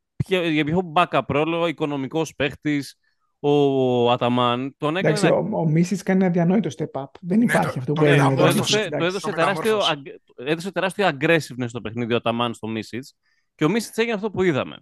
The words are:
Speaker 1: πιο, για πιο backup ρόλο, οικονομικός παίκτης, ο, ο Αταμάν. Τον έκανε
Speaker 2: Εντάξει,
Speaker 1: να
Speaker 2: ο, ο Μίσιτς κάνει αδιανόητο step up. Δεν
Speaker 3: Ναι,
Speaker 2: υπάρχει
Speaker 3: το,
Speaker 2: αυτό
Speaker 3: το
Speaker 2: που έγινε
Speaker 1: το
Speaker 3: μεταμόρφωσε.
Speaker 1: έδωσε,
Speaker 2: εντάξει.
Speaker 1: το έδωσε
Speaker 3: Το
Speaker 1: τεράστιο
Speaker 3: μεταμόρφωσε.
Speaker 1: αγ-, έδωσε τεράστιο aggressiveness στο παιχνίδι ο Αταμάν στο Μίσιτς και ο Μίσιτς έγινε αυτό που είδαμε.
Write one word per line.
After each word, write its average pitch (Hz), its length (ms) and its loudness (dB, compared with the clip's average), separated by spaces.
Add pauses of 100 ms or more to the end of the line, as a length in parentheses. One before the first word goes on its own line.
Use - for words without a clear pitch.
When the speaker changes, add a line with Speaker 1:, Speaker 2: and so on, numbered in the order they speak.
(160)
Speaker 1:
πιο, 180 340 -2
για 156 160 0
πιο 170 300 -2
backup 160 320 2
ρόλο, 165 400 0
οικονομικός 147 680 -4
παίκτης, 143 640 -4 (420)
ο, 147 100 0 (560)
ο 120 60 4
Αταμάν. 123 680 0
Τον 156 200 -2
έκανε 156 200 0
Speaker 2:
Εντάξει, 160 140 2
Speaker 1:
να 185 260 -2
Speaker 2:
ο, - 40 0
ο 165 80 0
Μίσιτς 175 340 0
κάνει 190 220 2
αδιανόητο 175 520 2
step 151 240 -8
up. 139 60 -12 (140)
Δεν 180 160 -2
Speaker 3:
Ναι, 233 60 4
Speaker 2:
υπάρχει 170 300 0
Speaker 3:
το, - 60 -8
Speaker 2:
αυτό 131 140 -2
Speaker 3:
το 160 80 0
Speaker 2:
που 147 60 6
έγινε 143 160 6
Speaker 1:
το 139 60 4
Speaker 3:
μεταμόρφωσε. 135 500 2
Speaker 1:
έδωσε, - 0 -
Speaker 2:
εντάξει. 165 200 -2
Speaker 1:
το 165 60 0
έδωσε 185 240 -4
Speaker 3:
Το 180 60 -4
Speaker 1:
τεράστιο 185 420 0
Speaker 3:
μεταμόρφωσε. 147 420 -2 (180)
Speaker 1:
αγ-, 123 120 -10
έδωσε 170 220 -4
τεράστιο 185 360 0
aggressiveness 143 600 0
στο 117 140 -10
παιχνίδι 113 320 -4
ο - 20 4
Αταμάν 117 380 -2
στο 107 140 -12
Μίσιτς 113 480 -8 (400)
και 156 100 0
ο 151 40 4
Μίσιτς 220 280 -2
έγινε 233 180 -2
αυτό 202 160 -6
που 185 120 -2
είδαμε. 120 380 0